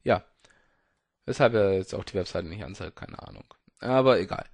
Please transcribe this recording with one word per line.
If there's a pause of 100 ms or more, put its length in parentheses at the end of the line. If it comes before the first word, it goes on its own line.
Ja. (1000)
Weshalb
er
jetzt
auch
die
Webseite
nicht
anzeigt,
keine
Ahnung. (280)
Aber
egal.